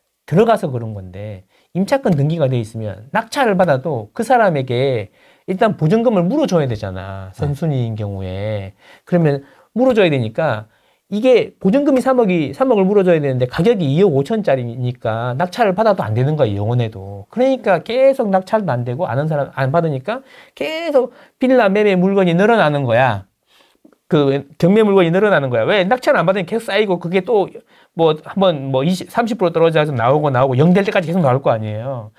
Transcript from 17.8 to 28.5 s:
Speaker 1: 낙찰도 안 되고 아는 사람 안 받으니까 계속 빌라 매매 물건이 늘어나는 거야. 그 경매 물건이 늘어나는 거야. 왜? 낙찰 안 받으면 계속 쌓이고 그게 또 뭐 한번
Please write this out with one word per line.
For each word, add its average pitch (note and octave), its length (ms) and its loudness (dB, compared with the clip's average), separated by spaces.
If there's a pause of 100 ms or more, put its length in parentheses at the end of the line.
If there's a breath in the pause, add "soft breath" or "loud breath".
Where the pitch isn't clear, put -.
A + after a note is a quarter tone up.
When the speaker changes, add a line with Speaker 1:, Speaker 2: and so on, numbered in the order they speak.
Speaker 1:
낙찰도 F#3+ 420 0
안 B2 120 -2
되고 B2+ 240 -4
아는 C3+ 200 -2
사람 D3 280 -4
안 C3+ 160 -2
받으니까 E3 500 -2 (320 loud breath)
계속 D4+ 600 -2 (260 loud breath)
빌라 B3 300 4
매매 G3+ 260 2
물건이 F#3 400 2
늘어나는 F3 480 2
거야. A#2 420 0 (800 soft breath)
그 C#3 400 0 (100)
경매 G#3 260 4
물건이 G3 280 4
늘어나는 F3+ 380 2
거야. A#2 140 0
왜? F#3 200 0
낙찰 B3+ 320 0
안 F3 100 0
받으면 F#3+ 200 0
계속 A3+ 200 -6
쌓이고 G3 340 -2
그게 F3+ 220 -2
또 F#3 260 0 (460 soft breath)
뭐 D#3+ 300 2
한번 D#3 480 -2